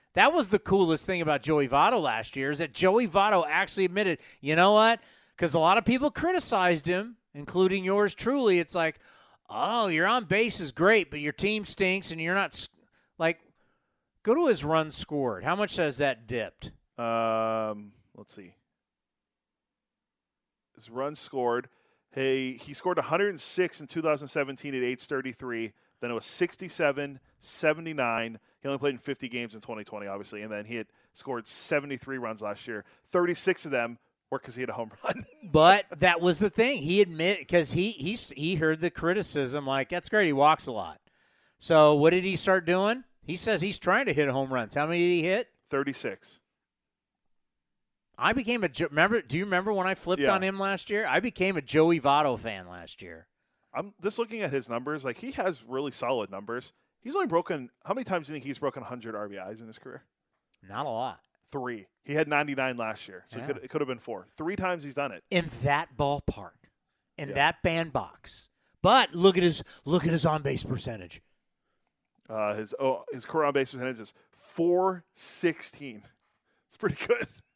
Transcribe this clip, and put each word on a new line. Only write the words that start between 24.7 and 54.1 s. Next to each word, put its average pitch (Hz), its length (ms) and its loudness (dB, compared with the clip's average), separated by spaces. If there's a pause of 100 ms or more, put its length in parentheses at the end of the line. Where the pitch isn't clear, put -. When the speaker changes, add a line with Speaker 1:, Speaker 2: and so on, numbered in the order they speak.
Speaker 2:
at 127 80 -4
age 123 200 -4
thirty-three. 123 720 -8 (280)
Then 120 100 -6
it 117 40 -6
was 110 100 -6
sixty-seven, 143 960 -4 (180)
seventy-nine. 135 1000 -2 (220)
He 139 80 -8
only 139 100 -4
played 139 160 0
in 117 40 -12
fifty 135 300 -8
games 117 260 -8
in 110 60 -18
twenty 107 240 -12
twenty, 104 220 -12
obviously, 101 360 -10
and 107 100 -12
then 104 120 -8
he 117 120 -10
had 110 100 -8 (260)
scored 120 340 -8
seventy-three 139 720 -6
runs 110 220 -8
last 104 260 -8
year. 110 180 -8 (280)
Thirty-six 175 540 0
of 147 60 -10
them 120 260 -2 (320)
were 135 80 -4
'cause 120 160 -18
he 127 80 -10
hit 117 80 -6
a 95 40 -8
home 113 240 -8
<laughs> - 60 -12
run. - 200 -4 (280)
Speaker 1:
But 175 340 8 (120)
that 170 220 4
was 175 180 2
the 196 120 0
thing. 240 320 0
He 175 180 4
admit, 170 480 0
'cause 160 240 2
he, 185 180 0
he 160 240 -6
s-, - 220 -8
he 160 200 -2
heard 156 240 0
the 170 100 -2
criticism, 147 760 -2
like, 135 240 -2
"That's 175 180 -6
great, 214 180 4
he 151 60 4
walks 147 340 6
a 135 60 -6
lot." 90 280 -8 (580)
So 151 360 8
what 151 160 6
did 180 140 2
he 190 120 -2
start 185 280 2
doing? 196 400 0 (180)
He 175 140 -8
says 190 240 0
he's 151 180 -2
trying 226 280 2
to 160 80 0
hit 147 140 2
home 135 240 -2
runs. 117 220 -2
How 147 120 0
many 170 140 0
did 175 140 4
he 170 100 2
hit? 190 240 0 (200)
Speaker 2:
Thirty-six. 135 720 -6 (1800)
Speaker 1:
I 165 120 4
became 240 320 -2
a 170 40 2
Jo-, 147 220 -4
remember, 180 320 2
do 151 160 -4
you 190 60 -2
remember 196 280 0
when 190 140 0
I 190 80 0
flipped 175 280 -2
Speaker 2:
Yeah. 139 100 4
Speaker 1:
on 190 100 0
him 196 160 -2
last 196 320 -4
year? 208 160 -2
I 147 140 2
became 190 360 -2
a 147 60 -4
Joey 156 380 4
Votto 139 360 2
fan 98 320 -8
last 87 320 -16
year. 85 280 -18 (440)
Speaker 2:
I'm 196 300 -8
just 208 160 -4